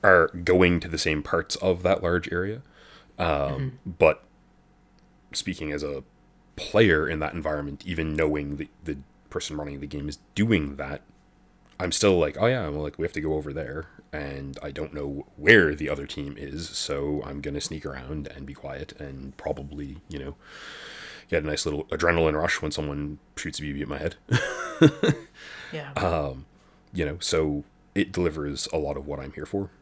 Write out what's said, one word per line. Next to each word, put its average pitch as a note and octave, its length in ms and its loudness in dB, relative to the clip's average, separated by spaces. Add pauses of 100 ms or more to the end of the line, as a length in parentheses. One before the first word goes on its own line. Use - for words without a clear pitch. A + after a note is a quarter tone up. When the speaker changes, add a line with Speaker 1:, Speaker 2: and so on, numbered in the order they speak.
Speaker 1:
are F2+ 260 8
going F2 520 6
to E2+ 80 -10
the D#2+ 100 -4
same D2+ 240 0
parts - 340 -2
of F2+ 260 2
that F#2 200 4
large F2 300 2
area. G2+ 300 -4 (560)
Um, F2 80 0
Speaker 2:
Mm-hmm. C#2 420 0 (300)
Speaker 1:
but D#2 260 6 (1080)
speaking D#2+ 400 -4
as D2 100 -4
a C#2+ 220 -6 (520)
player E2+ 520 4
in D#2+ 120 -2
that E2+ 140 -4
environment, D2 520 -4
even D#2+ 280 -2
knowing D2+ 420 0
that D2 120 -10 (160)
the D2 140 -6 (320)
person - 260 -8
running C#2+ 240 -8
the D2 60 -8
game C#2+ 240 -6
is - 80 -12 (160)
doing E2 420 2
that, C#2 260 -8 (760)
I'm F2+ 140 -2
still F#2+ 260 6
like, D2+ 200 2
"Oh G#2+ 80 4
yeah, A#2+ 220 2
well, D2 140 -4
like, D2 160 -6
we D#2+ 60 -2
have - 100 -2
to D#2 80 -4
go D#2 120 0
over D2 200 -4
there, D2+ 320 -6 (260)
and C#2 500 -8
I D2 80 -8
don't D2+ 220 -8
know C#2+ 340 -6 (100)
where F2+ 380 8
the D2 140 -4
other C#2 180 -4
team C#2 320 -8
is, D2 300 -8
so C#2+ 560 -4
I'm C#2+ 160 -8
gonna C#2+ 200 -6
sneak - 260 -8
around D2+ 420 -8
and - 160 -14
be C#2 80 -12
quiet C#2 480 -12
and C2+ 380 -12
probably, C#2+ 600 -8 (100)
you D2+ 100 -8
know, C#2 160 -8 (920)
get D#2+ 140 2
a D#2 40 -4
nice D2+ 180 0
little D2 200 -2
adrenaline E2 500 4
rush D#2+ 260 0
when D2+ 100 -2
someone D2 480 -4 (180)
shoots - 240 -6
a - 20 -6
B D2 100 -6
B C#2+ 100 -4
at C#2 60 -6
my C#2 100 -6
head." D#2 180 -4 (640)
<laughs> - 360 8 (560)
Speaker 2:
Yeah. C#3+ 200 -10
Speaker 1:
Um, D#2 540 0 (460)
you E2 140 -2
know, D#2 140 -4
so D2+ 420 0 (320)
it G2 160 2
delivers D#2 640 -2
a E2 40 -2
lot D2 200 -2
of C#2 100 -10
what C#2+ 140 -8
I'm C#2 140 -12
here D2+ 120 -10
for G2 240 -4 (120)